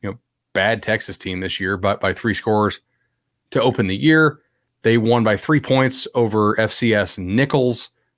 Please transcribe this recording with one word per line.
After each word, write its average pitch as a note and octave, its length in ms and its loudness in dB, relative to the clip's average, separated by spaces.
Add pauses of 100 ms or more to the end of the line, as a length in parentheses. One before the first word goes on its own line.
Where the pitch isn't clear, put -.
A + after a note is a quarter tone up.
know, G2 160 -8 (360)
bad G#2+ 280 0
Texas A2 360 -6
team F#2 240 -8
this F#2+ 180 -8
year, G2 160 -2
but G2 240 -2
by F#2+ 140 0
three A2 200 -2
scores G#2+ 460 0 (720)
to A2 100 0
open A#2 260 0
the F#2+ 100 -2
year. D#3 420 2 (440)
They A2+ 140 4
won A#2 280 2
by G#2+ 100 2
three D3+ 240 0
points C3 560 0
over G#2+ 440 2
F G#2+ 120 2
C A2+ 220 0
S G2+ 240 0
Nichols. B2 720 0 (280)